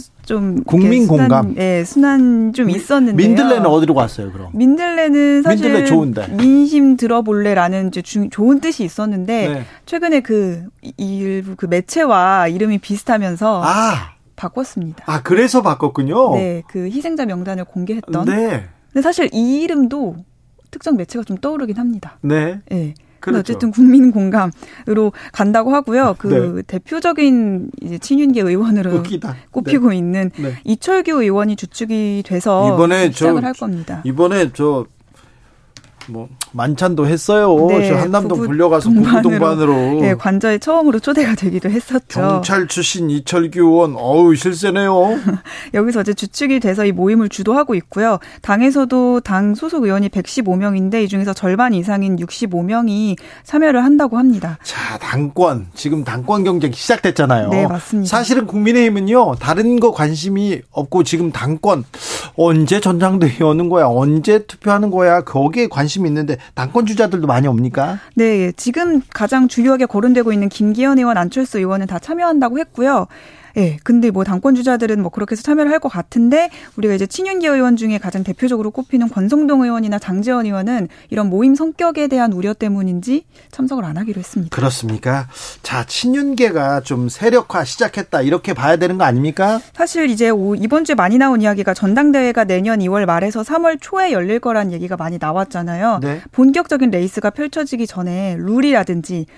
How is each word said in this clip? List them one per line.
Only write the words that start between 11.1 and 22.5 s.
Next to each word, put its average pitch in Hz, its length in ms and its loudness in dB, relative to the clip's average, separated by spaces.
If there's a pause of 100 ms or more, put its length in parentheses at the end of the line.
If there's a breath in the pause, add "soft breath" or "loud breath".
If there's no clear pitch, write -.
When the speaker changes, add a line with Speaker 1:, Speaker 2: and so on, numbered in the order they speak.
Speaker 1:
그 - 80 -8
매체와 185 800 2
이름이 202 300 0
비슷하면서 202 880 -2
Speaker 2:
아. 170 480 0 (240)
Speaker 1:
바꿨습니다. 180 680 -10
Speaker 2:
아, 156 160 -4
그래서 233 400 2
바꿨군요. 156 720 0
Speaker 1:
네, 175 320 -2
그 185 220 -8
희생자 294 360 -4
명단을 185 400 -6
공개했던. 180 600 -6
Speaker 2:
네. 190 380 -2 (280)
Speaker 1:
근데 269 120 -2
사실 339 300 0
이 247 280 0
이름도 277 540 -2 (560)
특정 302 240 -4
매체가 208 300 -6
좀 190 120 -8
떠오르긴 269 400 -6
합니다. 233 440 -6
Speaker 2:
네. 156 480 -2